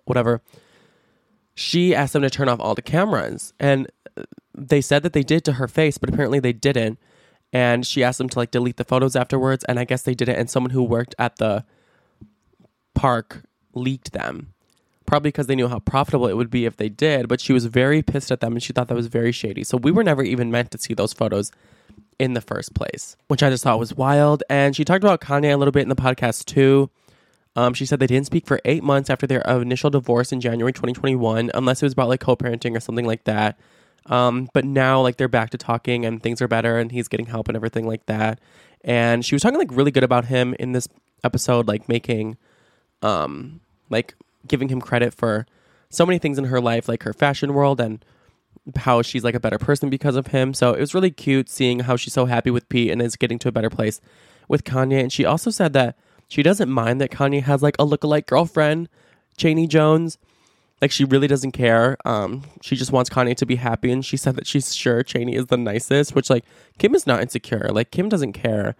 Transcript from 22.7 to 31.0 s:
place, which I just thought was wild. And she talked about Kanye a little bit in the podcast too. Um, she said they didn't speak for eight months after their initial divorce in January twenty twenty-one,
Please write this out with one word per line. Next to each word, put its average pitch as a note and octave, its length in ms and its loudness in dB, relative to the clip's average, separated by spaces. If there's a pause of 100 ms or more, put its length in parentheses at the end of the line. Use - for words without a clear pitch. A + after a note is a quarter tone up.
place, - 440 -8 (100)
which C#3 160 0
I C#3+ 80 6
just B2+ 120 -2
thought A#2 160 2
was A2+ 160 -6
wild. D3 540 4
And C#3 260 2
she D3 120 -2
talked F#3 180 2
about F#3+ 160 4
Kanye C#3+ 320 2
a C#3+ 40 4
little C#3 160 2
bit C#3 100 4
in B2 80 -2
the C3 60 -2
podcast B2+ 500 0
too. C3+ 420 4 (680)
Um, B2 180 2
she C#3 100 -6
said C3+ 160 0
they C3 60 2
didn't C3 200 2
speak E3+ 200 -2
for C#3 180 0
eight - 180 0
months C#3 280 0
after C3+ 160 -2
their B2+ 160 0
initial B2+ 480 0
divorce B2 420 0
in B2+ 80 -4
January A#2+ 320 -2
twenty B2 220 -4
twenty-one, A#2+ 580 0